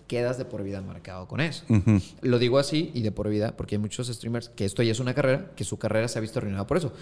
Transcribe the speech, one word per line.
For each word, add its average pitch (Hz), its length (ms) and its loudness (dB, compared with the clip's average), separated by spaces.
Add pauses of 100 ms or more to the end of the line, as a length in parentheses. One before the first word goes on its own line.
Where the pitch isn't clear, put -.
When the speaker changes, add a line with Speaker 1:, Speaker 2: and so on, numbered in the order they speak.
Speaker 1:
quedas 123 280 0
de 131 80 -6
por 101 200 -8
vida 98 180 -6
marcado 92 460 -12
con - 120 -4
eso. 156 280 -4
Speaker 2:
Ujú. 104 320 6 (220)
Speaker 1:
Lo 123 180 4
digo 123 180 6
así 151 360 0
y 120 80 -2
de 107 100 0
por 104 160 -4
vida 107 280 0
porque 107 200 -4
hay - 40 2
muchos 113 280 -4
streamers 117 400 -6
que - 160 -4
esto 98 180 0
ya 113 80 4
es 110 80 0
una 127 160 -2
carrera, 135 400 0
que - 80 -6
su 101 160 -6
carrera 110 300 0
se 120 100 -4
ha - 40 -2
visto 110 180 -4
arruinada 98 260 -4
por 147 120 2
eso. 156 240 -4